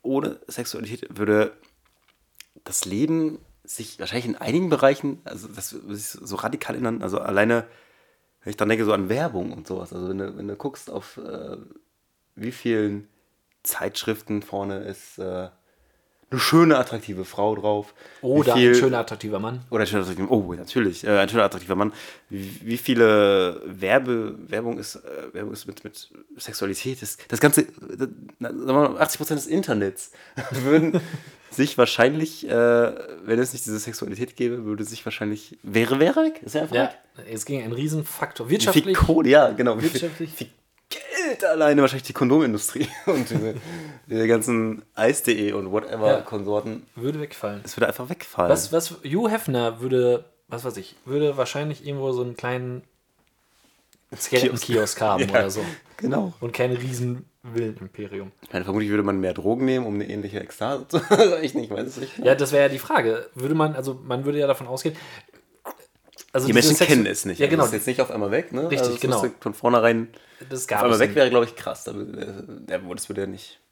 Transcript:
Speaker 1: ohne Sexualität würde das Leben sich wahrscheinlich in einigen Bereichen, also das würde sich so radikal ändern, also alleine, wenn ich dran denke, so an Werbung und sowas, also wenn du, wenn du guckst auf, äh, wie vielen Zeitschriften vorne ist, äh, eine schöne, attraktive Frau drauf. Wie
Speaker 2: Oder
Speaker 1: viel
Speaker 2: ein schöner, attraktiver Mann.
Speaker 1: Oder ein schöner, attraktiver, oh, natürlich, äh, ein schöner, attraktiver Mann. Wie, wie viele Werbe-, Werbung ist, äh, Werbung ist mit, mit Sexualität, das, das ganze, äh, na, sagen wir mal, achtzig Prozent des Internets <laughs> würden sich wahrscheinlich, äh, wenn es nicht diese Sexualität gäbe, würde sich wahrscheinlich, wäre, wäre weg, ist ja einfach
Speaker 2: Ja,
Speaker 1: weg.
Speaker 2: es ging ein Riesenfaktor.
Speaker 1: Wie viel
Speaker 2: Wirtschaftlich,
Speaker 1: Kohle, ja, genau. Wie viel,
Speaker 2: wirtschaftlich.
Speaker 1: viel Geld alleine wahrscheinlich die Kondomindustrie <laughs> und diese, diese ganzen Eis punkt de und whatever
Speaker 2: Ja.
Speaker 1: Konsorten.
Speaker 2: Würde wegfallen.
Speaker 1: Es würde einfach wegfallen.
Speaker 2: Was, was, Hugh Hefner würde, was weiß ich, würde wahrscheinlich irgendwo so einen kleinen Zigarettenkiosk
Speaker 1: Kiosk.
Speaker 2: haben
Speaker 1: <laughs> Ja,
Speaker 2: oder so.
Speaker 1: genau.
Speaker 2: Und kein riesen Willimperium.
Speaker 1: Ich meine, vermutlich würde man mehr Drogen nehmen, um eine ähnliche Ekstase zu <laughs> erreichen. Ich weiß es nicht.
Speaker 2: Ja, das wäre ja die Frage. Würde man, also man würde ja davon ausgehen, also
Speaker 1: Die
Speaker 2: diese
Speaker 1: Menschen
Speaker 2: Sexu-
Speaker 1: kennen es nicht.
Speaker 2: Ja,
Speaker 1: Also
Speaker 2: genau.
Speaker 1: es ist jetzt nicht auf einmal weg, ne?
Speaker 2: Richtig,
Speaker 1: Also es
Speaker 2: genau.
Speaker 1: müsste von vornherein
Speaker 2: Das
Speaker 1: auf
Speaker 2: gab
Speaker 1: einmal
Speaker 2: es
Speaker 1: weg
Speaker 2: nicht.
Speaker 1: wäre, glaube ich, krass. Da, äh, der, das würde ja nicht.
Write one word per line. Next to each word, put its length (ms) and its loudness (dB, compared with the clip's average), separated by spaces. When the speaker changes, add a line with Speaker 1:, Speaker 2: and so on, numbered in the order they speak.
Speaker 1:
ohne 460 -2
Sexualität 580 -10
würde 360 2
das 220 -6
Leben 540 -2
sich 360 -14
wahrscheinlich 260 -6
in 120 -4
einigen 320 0
Bereichen, 560 2
also 240 -16
das 240 -12
würde 220 -12
sich 120 -10
so 300 -10
radikal 380 -6
ändern, 260 -2
also 180 -2
alleine, 460 2
wenn 80 -8
ich 60 -10
dran 120 0
denke, 160 2
so 80 4
an 160 0
Werbung 420 -4
und 160 -14
sowas, 240 -8
also 180 -8
wenn 100 -6
du, 180 -8
wenn 100 -10
du 80 -8
guckst 340 -10
auf, 280 -12
äh, 400 -12
wie 180 -8
vielen 560 0
Zeitschriften 760 -6
vorne 440 -8
ist, 340 -16
äh, 300 -8
eine 120 -2
schöne, 360 6
attraktive 460 -4
Frau 320 0
drauf. 380 -2
Wie 60 -4
Speaker 2:
Oder 280 4
Speaker 1:
viel 160 10
Speaker 2:
ein 40 10
schöner, 240 4
attraktiver 400 -6
Mann. 300 -6
Speaker 1:
Oder 140 0
ein 40 0
schöner, 160 0
attraktiver, 280 -4
oh, 220 2
natürlich, 520 -2
äh, 140 4
ein 100 4
schöner, 140 4
attraktiver 320 -2
Mann. 180 0
Wie, 360 -12
wie 120 -4
viele 880 4
Werbe-, 680 0
Werbung 280 -4
ist, 200 -12
äh, 360 -14
Werbung 200 -10
ist 140 -14
mit, 180 -18
mit 240 -18
Sexualität, 640 -6
das, 160 -10
das 100 -4
ganze, 220 8
äh, 60 0
na, 100 -6
sagen 160 -8
wir 80 2
mal, 120 -6
achtzig 180 0
Prozent 200 -2
des 80 -8
Internets 640 -2
<laughs> 160 -8
würden 480 4
sich 280 0
wahrscheinlich, 720 4
äh, 20 0
wenn 880 2
es 140 0
nicht 120 -10
diese 140 -6
Sexualität 560 -8
gäbe, 300 -4
würde 180 -4
sich 220 -12
wahrscheinlich, 580 -6
wäre, 380 2
wäre 240 4
weg, 180 -4
ist 120 -12
ja 80 0
einfach 120 -6
Speaker 2:
Ja, 160 2
Speaker 1:
weg. 160 -20
Speaker 2:
es 140 -8
ging 180 -6
ein 80 -8
Riesenfaktor. 760 -6
Speaker 1:
Wie 100 2
viel 100 0
Speaker 2:
Wirtschaftlich, 300 4
Speaker 1:
Kohle, 320 4
ja, 220 8
genau. 260 0
Wie 60 -2
viel, 100 0
Speaker 2:
wirtschaftlich. 400 -6
Speaker 1:
viel 160 -12
Geld 560 -6
alleine 360 6
wahrscheinlich 260 4
die 60 -12
Kondomindustrie 760 2
<laughs> 80 -14
und 240 0
diese, 260 -2
diese 180 2
ganzen 560 2
Eis 280 2
punkt 180 2
de 140 0
und 180 -4
whatever 360 -2
Speaker 2:
Ja. 140 4
Speaker 1:
Konsorten. 640 -4
Speaker 2:
Würde 260 -6
wegfallen. 440 -8
Speaker 1:
Es 120 -12
würde 100 4
einfach 220 -6
wegfallen. 400 -2
Speaker 2:
Was, 240 2
was, 180 0
Hugh 260 0
Hefner 520 0
würde, 440 2
was 160 -10
weiß 120 -6
ich, 180 -16
würde 320 0
wahrscheinlich 480 -4
irgendwo 260 -4
so 120 -2
einen 140 -6
kleinen 460 -6
Zigarettenkiosk 500 0
Speaker 1:
Kiosk. 360 0
Speaker 2:
haben 220 2
Speaker 1:
<laughs> 60 0
Ja, 0 -
Speaker 2:
oder 100 2
so. 160 -4
Speaker 1:
genau. 420 -2
Speaker 2:
Und 140 -6
kein 180 0
riesen 540 -4
Willimperium. 880 -8
Speaker 1:
Ich 120 -18
meine, 120 -4
vermutlich 240 -2
würde 140 2
man 160 0
mehr 140 -2
Drogen 320 0
nehmen, 200 0
um 100 -4
eine 140 -4
ähnliche 300 -8
Ekstase 480 -8
zu 100 -2
<laughs> 120 -2
erreichen. 500 4
Ich 100 -6
weiß 180 -6
es 100 -12
nicht. 220 -12
Speaker 2:
Ja, 160 6
das 180 0
wäre 100 6
ja 60 4
die 100 -4
Frage. 560 0
Würde 200 -2
man, 200 2
also 300 -6
man 200 -4
würde 140 0
ja 80 2
davon 200 0
ausgehen, 280 -4
also 140 0
Speaker 1:
Die 60 2
Speaker 2:
diese 140 8
Speaker 1:
Menschen 180 6
Speaker 2:
Sexu- 20 0
Speaker 1:
kennen 180 8
es 200 -2
nicht. 140 -4
Speaker 2:
Ja, 60 4
Speaker 1:
Also 60 0
Speaker 2:
genau. 120 4
Speaker 1:
es 60 4
ist 60 -2
jetzt 120 -4
nicht 140 -2
auf 100 0
einmal 200 -2
weg, 200 -2
ne? 120 -4
Speaker 2:
Richtig, 160 0
Speaker 1:
Also 140 0
es 60 -6
Speaker 2:
genau. 220 0
Speaker 1:
müsste 180 -2
von 140 -6
vornherein 560 2
Speaker 2:
Das 140 -8
Speaker 1:
auf 40 -8
Speaker 2:
gab 160 0
Speaker 1:
einmal 120 4
Speaker 2:
es 40 2
Speaker 1:
weg 100 6
Speaker 2:
nicht. 60 -6
Speaker 1:
wäre, 140 6
glaube 160 4
ich, 100 -14
krass. 280 -10
Da, 80 -12
äh, 40 -10
der, 320 -8
das 300 -10
würde 120 -6
ja 60 -4
nicht. 320 -16